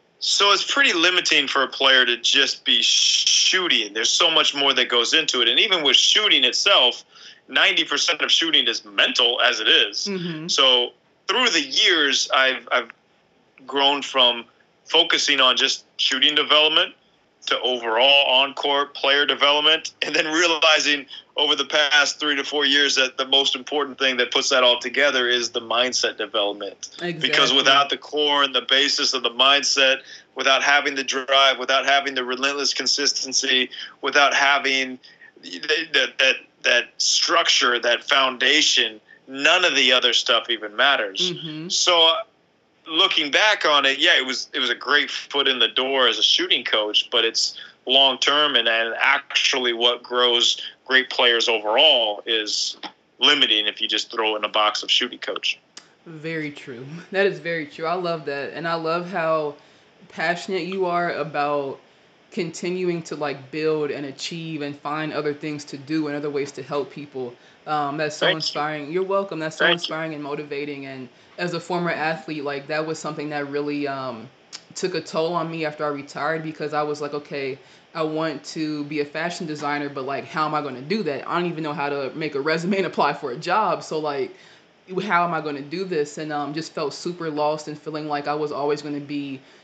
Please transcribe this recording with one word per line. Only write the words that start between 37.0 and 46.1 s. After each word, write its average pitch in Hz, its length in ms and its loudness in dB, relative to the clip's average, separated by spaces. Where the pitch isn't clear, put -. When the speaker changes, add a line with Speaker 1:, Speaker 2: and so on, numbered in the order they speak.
Speaker 1:
that 117 260 0
foundation, 131 960 2
none 139 380 2
of 139 100 2
the 135 180 4
other 120 200 4
stuff - 380 0
even 107 260 -6
matters. 135 560 0
Speaker 2:
Mm-hmm. 156 380 -10
Speaker 1:
So, 170 380 2
uh, 165 60 4
looking 160 400 0
back 196 340 2
on 165 220 4
it, 135 120 0
yeah, 156 200 4
it 131 80 -2
was, 127 260 -6
it 147 80 -6
was 123 100 -2
a 117 40 -2
great 139 360 0
foot - 380 -4
in 131 100 0
the 120 100 2
door 131 400 0
as 113 100 0